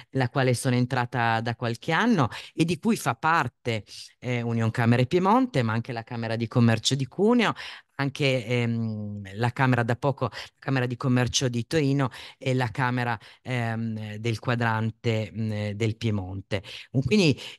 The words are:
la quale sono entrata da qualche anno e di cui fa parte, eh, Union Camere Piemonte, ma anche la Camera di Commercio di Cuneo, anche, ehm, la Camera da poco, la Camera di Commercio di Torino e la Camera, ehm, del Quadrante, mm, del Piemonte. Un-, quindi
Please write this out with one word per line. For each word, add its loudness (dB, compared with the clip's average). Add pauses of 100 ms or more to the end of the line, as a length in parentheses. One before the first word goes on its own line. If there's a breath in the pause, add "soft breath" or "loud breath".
(100)
la 0
quale 2
sono 0
entrata 0
da -4
qualche -4
anno 2 (260 loud breath)
e 2
di 0
cui 0
fa -2
parte, -2 (340 loud breath)
eh, -4
Union 0
Camere 4
Piemonte, 2
ma 0
anche -4
la -6
Camera -4
di -2
Commercio 4
di -2
Cuneo, 2 (460 loud breath)
anche, 0
ehm, -2
la 2
Camera 4
da 0
poco, -2
la -14 (200 loud breath)
Camera -2
di -6
Commercio 0
di -2
Torino 2 (300 loud breath)
e -2
la 0
Camera, -2 (240 loud breath)
ehm, -4
del -2
Quadrante, 0
mm, -2
del -2
Piemonte. -4 (300 loud breath)
Un-, 0
quindi 4 (200 loud breath)